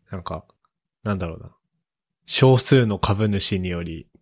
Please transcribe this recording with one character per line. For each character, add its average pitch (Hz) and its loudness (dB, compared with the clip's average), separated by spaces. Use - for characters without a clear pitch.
な 95 -10
ん - -12
か、 - -10
な 104 -4
ん - -4
だ 87 -6
ろ 82 -8
う 87 -18
な。 87 -20
少 131 4
数 123 4
の 101 -2
株 104 0
主 101 0
に 92 -4
よ 87 -4
り、 82 -10